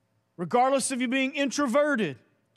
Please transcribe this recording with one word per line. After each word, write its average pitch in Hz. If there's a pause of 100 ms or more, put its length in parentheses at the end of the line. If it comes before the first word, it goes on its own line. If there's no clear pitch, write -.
(420)
regardless 247
of 254
you 254
being 262
introverted 277 (400)